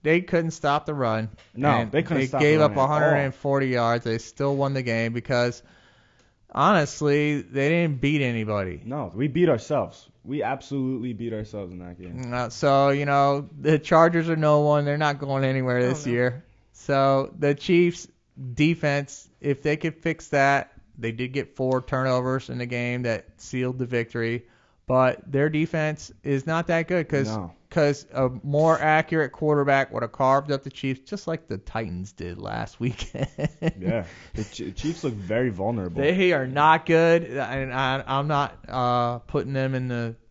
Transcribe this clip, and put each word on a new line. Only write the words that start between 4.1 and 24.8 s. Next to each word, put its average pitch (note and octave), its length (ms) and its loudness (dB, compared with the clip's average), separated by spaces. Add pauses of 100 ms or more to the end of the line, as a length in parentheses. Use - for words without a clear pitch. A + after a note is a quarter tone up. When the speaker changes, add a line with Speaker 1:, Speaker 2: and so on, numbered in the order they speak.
Speaker 1:
still C#3 380 -2
won C#3 180 0
the C3 100 -2
game A2+ 280 0
because, A#2+ 500 0 (880)
honestly, D3 920 2
they C#3 280 -2
didn't E3 300 0
beat C#3 220 2
anybody. G#2+ 640 -2
Speaker 2:
No, B2 280 -8
we B2 140 -2
beat D#3+ 220 2
ourselves. A#2 580 -2 (160)
We C#3 200 -6
absolutely B2+ 720 -6
beat A2+ 200 -8
ourselves G#2 380 -10
in F2+ 80 -14
that F2+ 200 -16
game. F#2 320 -12
Speaker 1:
Uh, B2 180 -4
so, C#3 400 2
you C#3 160 0
know, C#3+ 440 0 (100)
the D3+ 200 4
Chargers E3 500 4
are E3 60 0
no D3+ 260 4
one. D3 240 2
They're C#3+ 140 0
not D3 180 0
going C#3 260 -2
anywhere C3 360 0
Speaker 3:
Oh, B2 100 4
Speaker 1:
this C#3+ 160 -4
Speaker 3:
no. B2 60 0
Speaker 1:
year. B2 340 0 (280)
So C3+ 640 2
the D3 160 2
Chiefs' E3+ 520 2 (460)
defense, D3 760 0 (120)
if C#3 240 -4
they D3+ 140 0
could D#3+ 200 -4
fix E3 300 -6
that, C#3 460 2 (260)
they A#2 120 -4
did B2+ 220 -6
get C#3 220 -6
four B2+ 260 0
turnovers C3 680 -2
in B2 80 -8
the B2 80 -6
game B2 360 -4
that A2+ 220 -4 (120)
sealed B2+ 420 -4
the B2+ 80 -4
victory. A#2 580 -2 (400)